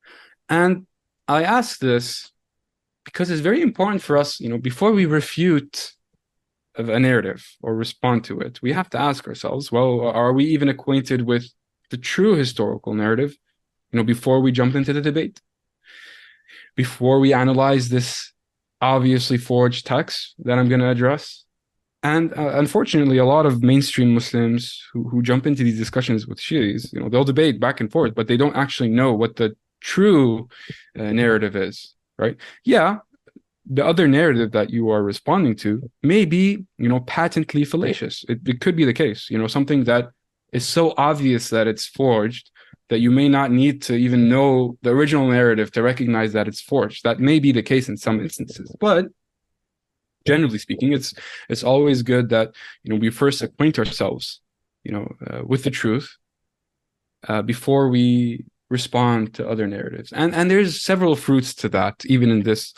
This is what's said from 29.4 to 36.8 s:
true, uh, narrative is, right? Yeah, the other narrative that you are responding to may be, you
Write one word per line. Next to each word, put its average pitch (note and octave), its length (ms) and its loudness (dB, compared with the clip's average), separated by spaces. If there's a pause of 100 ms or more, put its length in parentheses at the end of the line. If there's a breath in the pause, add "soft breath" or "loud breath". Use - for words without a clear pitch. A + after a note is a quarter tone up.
true, C3+ 640 2 (500 loud breath)
uh, G#2+ 140 -6
narrative A2 460 0
is, F#2+ 380 -8 (220)
right? A#2 200 -2 (260 loud breath)
Yeah, G#3 360 2 (640)
the C3 200 -2
other E3+ 220 4
narrative C3+ 440 4
that G#2+ 180 0
you A2+ 200 -2
are G#2+ 140 2
responding B2+ 540 0
to A#2 320 -4 (120)
may F#3+ 240 4
be, F#3+ 400 0 (120)
you A#2+ 120 -2